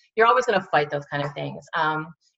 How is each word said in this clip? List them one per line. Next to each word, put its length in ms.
you're 120
always 180
gonna 160
fight 180
those 160
kind 180
of 100
things. 400
Um, 400